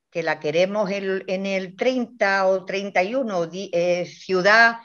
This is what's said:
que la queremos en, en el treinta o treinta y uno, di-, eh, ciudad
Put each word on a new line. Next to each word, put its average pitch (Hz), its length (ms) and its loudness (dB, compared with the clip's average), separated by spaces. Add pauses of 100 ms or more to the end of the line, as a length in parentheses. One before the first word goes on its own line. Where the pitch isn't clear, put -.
(100)
que 170 120 -6
la 156 180 -2
queremos 185 500 0
en, 190 360 -4
en 196 200 -4
el 190 280 -4
treinta 220 760 0
o 190 180 0
treinta 196 360 -2
y 202 120 -4
uno, 208 320 -2
di-, 180 260 -10
eh, 175 320 0
ciudad 208 800 4